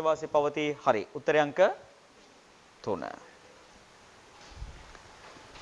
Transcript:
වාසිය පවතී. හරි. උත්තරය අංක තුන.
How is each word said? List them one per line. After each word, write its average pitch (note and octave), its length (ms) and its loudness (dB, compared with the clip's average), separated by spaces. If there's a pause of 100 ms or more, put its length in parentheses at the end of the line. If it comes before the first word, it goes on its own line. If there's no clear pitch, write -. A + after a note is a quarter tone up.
වාසිය D#3 260 0
පවතී. D3 380 0 (140)
හරි. A2 180 2 (100)
උත්තරය D3+ 300 2
අංක C#3+ 160 -2 (1200)
තුන. E2+ 200 -4 (2500)